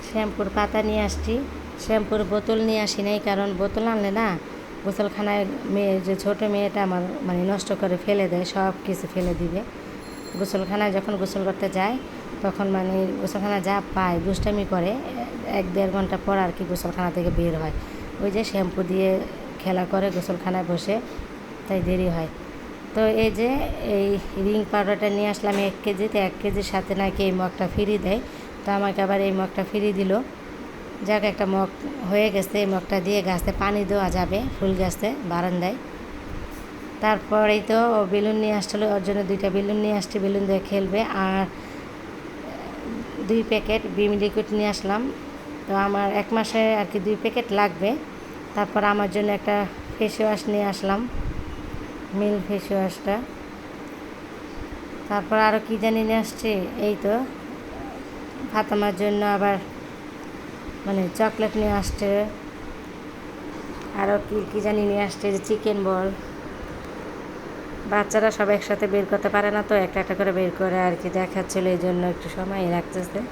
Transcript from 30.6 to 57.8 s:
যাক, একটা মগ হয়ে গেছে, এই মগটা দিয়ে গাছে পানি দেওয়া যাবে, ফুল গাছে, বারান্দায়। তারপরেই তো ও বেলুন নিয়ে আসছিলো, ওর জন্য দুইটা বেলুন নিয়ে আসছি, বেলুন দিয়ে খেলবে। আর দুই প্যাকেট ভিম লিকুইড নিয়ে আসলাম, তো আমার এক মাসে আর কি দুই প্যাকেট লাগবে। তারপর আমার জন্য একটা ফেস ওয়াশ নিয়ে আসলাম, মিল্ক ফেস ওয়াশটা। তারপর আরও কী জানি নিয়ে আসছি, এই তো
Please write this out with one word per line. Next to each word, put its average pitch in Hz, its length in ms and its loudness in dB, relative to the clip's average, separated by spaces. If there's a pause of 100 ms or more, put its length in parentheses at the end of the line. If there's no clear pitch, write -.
যাক, 208 160 4 (100)
একটা 202 220 0
মগ 190 140 2 (420)
হয়ে 208 240 6
গেছে, 190 300 0
এই 196 100 2
মগটা 185 260 0
দিয়ে 196 220 2
গাছে 180 280 2 (120)
পানি 202 180 2 (100)
দেওয়া 196 200 4
যাবে, 180 280 2 (160)
ফুল 196 260 2
গাছে, 185 280 2 (220)
বারান্দায়। 180 460 0 (1200)
তারপরেই 214 600 4 (100)
তো 220 80 6 (180)
ও - 20 6 (140)
বেলুন 208 300 2
নিয়ে 214 180 2
আসছিলো, 208 240 0 (100)
ওর 196 120 2
জন্য 202 140 2 (100)
দুইটা 196 260 2
বেলুন 202 280 2
নিয়ে 214 160 2
আসছি, - 240 -6
বেলুন 196 220 2
দিয়ে 190 240 2
খেলবে। 196 300 2 (240)
আর 190 200 2 (1800)
দুই 226 120 4 (100)
প্যাকেট 214 320 2 (140)
ভিম 208 160 4 (100)
লিকুইড 208 260 0 (100)
নিয়ে 208 160 2
আসলাম, 202 280 0 (640)
তো 196 60 -2 (140)
আমার 202 220 2 (140)
এক 196 140 -4
মাসে 226 260 2 (180)
আর 202 100 0
কি 214 160 -2
দুই 214 160 2
প্যাকেট 233 240 0 (140)
লাগবে। 196 300 2 (640)
তারপর 208 280 0 (100)
আমার 202 220 2
জন্য 208 140 2 (100)
একটা 208 180 0 (380)
ফেস 214 260 0
ওয়াশ 214 220 2 (100)
নিয়ে 208 200 2
আসলাম, 196 280 0 (1160)
মিল্ক 208 300 2
ফেস 196 220 -2
ওয়াশটা। 190 440 0 (1900)
তারপর 208 280 0 (100)
আরও 214 200 6
কী 220 160 0
জানি 220 260 4
নিয়ে 220 140 4
আসছি, 220 280 -2 (360)
এই 208 80 2 (100)
তো 202 100 4 (1400)